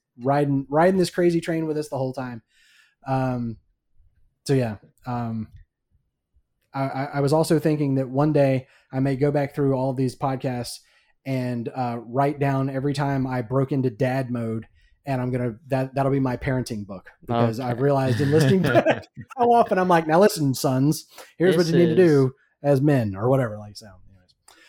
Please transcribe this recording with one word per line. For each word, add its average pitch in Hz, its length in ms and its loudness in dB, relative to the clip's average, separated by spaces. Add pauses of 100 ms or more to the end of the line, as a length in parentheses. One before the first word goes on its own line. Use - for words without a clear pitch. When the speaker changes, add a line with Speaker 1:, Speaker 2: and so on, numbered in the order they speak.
(200)
Speaker 1:
riding, 139 480 0
riding 170 300 2
this 175 140 0
crazy 175 280 2
train 165 280 -4
with 151 100 -4
us 151 120 -6
the 139 100 -6
whole 131 120 -2
time. 123 300 -10 (640)
Um, 127 520 -2 (880)
so 143 100 2
yeah, 113 220 -2 (280)
um, 117 440 -6 (1200)
I, 135 100 -4
I, 131 200 -6 (120)
I 143 40 -2
was 143 140 2
also 160 260 2
thinking 147 360 0
that 131 140 -2
one 143 240 0
day 135 340 2 (240)
I 131 80 -4
may 135 160 0
go 143 160 0
back 143 240 -2
through 139 200 0
all 131 160 -2
of 127 60 -6
these 127 180 -2
podcasts 131 640 -6 (460)
and, 123 440 -4
uh, 120 360 -6
write 139 340 -2
down 135 300 -2
every 135 240 -4
time 139 340 -2
I 127 140 -4
broke 131 300 -2
into 131 180 0
dad 127 420 -2
mode, 113 360 -6 (380)
and 131 160 -4
I'm 127 100 -4
gonna, 123 240 -4 (120)
that, 131 280 -4
that'll 135 160 0
be 139 80 2
my 131 180 0
parenting 120 480 -4
book, 95 240 -16 (160)
because 117 340 0
Speaker 2:
Okay. 127 100 -4
Speaker 1:
I've 117 120 -4
realized 135 400 2
in 139 100 0
listening 160 300 4
Speaker 3:
<laughs> - 20 0
Speaker 1:
back 277 420 2 (320)
how 240 140 2
often 233 260 4
I'm 185 100 0
like, 165 200 4
"Now 156 120 4
listen, 165 340 4
sons, 135 520 0 (320)
here's 170 180 4
what 170 100 2
Speaker 2:
This 160 80 0
Speaker 1:
you 170 60 4
need 165 160 4
to 185 60 6
Speaker 2:
is 175 80 8
Speaker 1:
do 135 220 4 (300)
as 143 200 2
men," 127 340 2
or 107 140 -2
whatever. 127 280 0
Like, 104 200 -18
so 113 100 -20
anyways. 95 460 -20 (360)